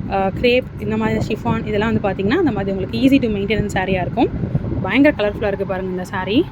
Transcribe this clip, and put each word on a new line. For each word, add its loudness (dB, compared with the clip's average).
ஆ, 0
கிரேப், 2
இந்த -2
மாதிரி 0
ஷிஃபான் -2
இதெல்லாம் 0
வந்து 0
பார்த்தீங்கன்னா 0
அந்த 2
மாதிரி -2
உங்களுக்கு -4
easy 6
to 0
maintenance 0
சாரியா 0
இருக்கும். 0
பயங்கர 4
கலர்ஃபுல்லா -2
இருக்கு -2
பாருங்க -4
இந்த -6
சாரீ. 2